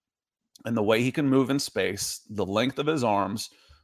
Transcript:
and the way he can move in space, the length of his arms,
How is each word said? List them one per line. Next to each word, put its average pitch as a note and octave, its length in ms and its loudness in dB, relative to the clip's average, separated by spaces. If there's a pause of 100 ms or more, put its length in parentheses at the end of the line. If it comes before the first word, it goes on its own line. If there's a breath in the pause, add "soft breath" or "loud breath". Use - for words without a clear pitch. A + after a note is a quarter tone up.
(640)
and A#2 120 -2
the G#2+ 60 2
way A2 180 4
he B2+ 120 0
can D3 160 0
move C3 200 4
in C#3 120 0
space, - 680 -4
the G2+ 160 -4
length A2 360 0
of D3 80 0
his D#3 160 0
arms, G2+ 460 -2 (340 soft breath)